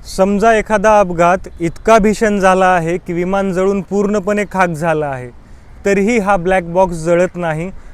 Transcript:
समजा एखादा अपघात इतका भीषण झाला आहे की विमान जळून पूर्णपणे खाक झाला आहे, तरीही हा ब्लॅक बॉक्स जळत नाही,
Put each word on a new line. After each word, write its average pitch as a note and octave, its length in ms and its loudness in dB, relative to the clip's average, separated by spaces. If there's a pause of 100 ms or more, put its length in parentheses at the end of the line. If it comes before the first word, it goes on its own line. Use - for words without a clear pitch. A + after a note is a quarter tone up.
समजा G3+ 480 2
एखादा G#3+ 440 2
अपघात F3+ 500 0 (120)
इतका E3+ 380 2
भीषण G#3 400 2
झाला F#3 280 4
आहे F3 320 0
की F3+ 140 -10
विमान F#3 400 -2
जळून F#3+ 280 0
पूर्णपणे G3+ 720 -2
खाक F#3 160 0
झाला D#3 380 -2
आहे, B2+ 240 -10 (540)
तरीही G3+ 340 2
हा G3+ 180 0
ब्लॅक F#3 280 -2
बॉक्स F3 320 0
जळत E3+ 400 0
नाही, E3+ 340 -6 (240)